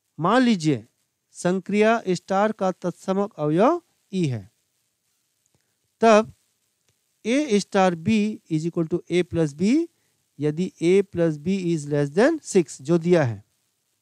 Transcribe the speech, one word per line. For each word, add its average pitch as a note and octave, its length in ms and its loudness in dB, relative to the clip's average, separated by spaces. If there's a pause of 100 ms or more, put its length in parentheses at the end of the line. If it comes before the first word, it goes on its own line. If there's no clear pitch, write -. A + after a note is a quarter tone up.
(180)
मान G3 240 2
लीजिए D#3 420 0 (520)
संक्रिया G#3 760 0
स्टार F#3+ 420 -2
का F#3+ 200 -2
तत्समक F#3+ 600 -4
अवयव F#3 460 0 (320)
ई F#3 140 -2
है, A2 240 -8 (1500)
तब A3 300 4 (920)
A B3+ 320 0
star F#3+ 400 2
B E3 180 -2 (360)
is D#3 160 -2
equal E3+ 220 -4
to F3 100 -4 (100)
A F3 160 0
plus E3 300 -4
B, F3+ 140 -2 (720)
यदि D3+ 280 -4 (160)
A F#3 220 2
plus E3 340 -2
B E3 160 -4 (120)
is E3 200 -2
less C#3+ 240 -2
than B3 340 2
six, - 380 -2
जो E3 160 0
दिया E3+ 260 2
है, G#2+ 200 -6 (580)